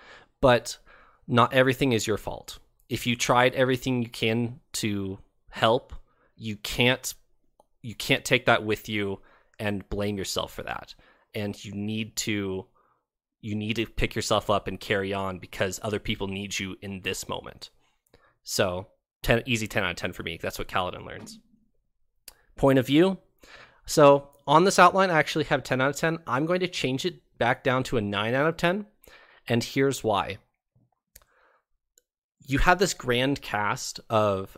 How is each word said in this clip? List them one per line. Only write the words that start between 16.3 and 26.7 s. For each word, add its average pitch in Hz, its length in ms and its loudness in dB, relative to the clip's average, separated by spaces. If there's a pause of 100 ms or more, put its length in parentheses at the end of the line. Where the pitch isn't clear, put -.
you 95 240 -6
in 98 200 -10
this 95 260 -8
moment. - 440 -12 (720)
So 95 440 -2 (340)
ten, 117 240 2
easy 110 220 -2
ten 101 160 -2
out 90 80 0
of 87 60 -6
ten 92 160 -6
for 95 100 -12
me. 82 180 -8
That's - 160 -8
what 92 100 -8
Kaladin 90 380 -4
learns. - 340 -16 (1160)
Point 135 240 4
of 120 80 0
view. 175 300 4 (680)
So 143 440 6 (180)
on 151 160 8
this 196 160 2
outline, 185 300 6
I 160 100 2
actually 147 260 0
have 135 180 0
ten 127 180 -2
out 135 80 2
of 143 60 -4
ten. 165 300 -2
I'm 131 200 -2
going 180 160 0
to 180 60 -4
change 131 380 -4